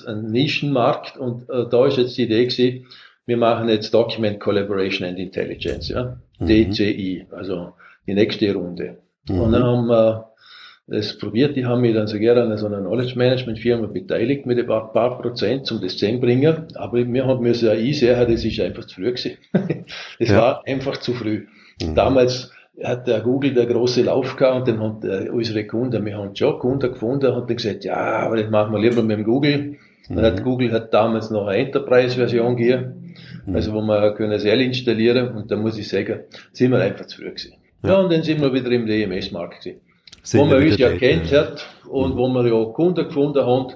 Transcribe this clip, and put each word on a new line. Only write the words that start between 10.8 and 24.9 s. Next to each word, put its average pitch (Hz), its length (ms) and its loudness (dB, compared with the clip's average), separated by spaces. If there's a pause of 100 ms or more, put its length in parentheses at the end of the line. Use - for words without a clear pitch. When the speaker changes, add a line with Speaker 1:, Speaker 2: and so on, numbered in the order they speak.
Speaker 1:
es 107 280 -4
probiert, 120 380 0
die 127 100 -2
haben 123 180 0
mich 113 120 4
dann 107 140 0
so 107 100 -4
gerne 120 240 4
an 107 160 0
so 107 80 -2
einer 101 140 -4
Knowledge 123 360 -4
Management 123 440 0
Firma 117 260 0
beteiligt 110 580 -2
mit 123 140 0
ein - 80 0
paar, 110 260 -2
paar 120 280 0
Prozent, 120 500 -2
um 110 100 -4
das 90 160 -6
zu 110 220 0
bringen. 127 560 2
Aber - 220 -6 (100)
wir 127 200 -2
haben 127 180 0
müssen 117 220 2
ja 107 80 4
einsehen, 123 540 2
das 113 160 2
ist 107 140 -4
einfach 101 280 -4
zu - 100 -20
früh 95 160 -4
gewesen. - 240 -8 (160)
<laughs> - 320 -2 (340)
Das 104 120 2
Speaker 2:
Ja. 101 100 6
Speaker 1:
war 127 260 2
einfach 131 300 -4
zu - 160 -6
früh. 110 340 -4 (340)
Speaker 2:
Mhm. 80 140 -4
Speaker 1:
Damals 123 560 2 (320)
hat 123 260 -6
der 110 140 0
Google 131 320 0
der 117 120 4
große 120 360 2
Lauf 123 340 0
gehabt 131 240 2
und 123 80 -4
dann 107 120 0
haben, 110 220 -6